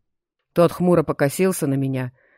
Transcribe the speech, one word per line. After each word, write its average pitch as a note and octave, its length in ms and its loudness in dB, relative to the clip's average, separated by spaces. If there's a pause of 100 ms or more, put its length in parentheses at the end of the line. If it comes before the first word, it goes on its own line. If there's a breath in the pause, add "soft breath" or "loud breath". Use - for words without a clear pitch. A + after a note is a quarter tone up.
(540)
Тот E3+ 180 4
хмуро F3 300 2
покосился D#3 640 -2
на C#3 80 -2
меня, C3 380 -4 (260)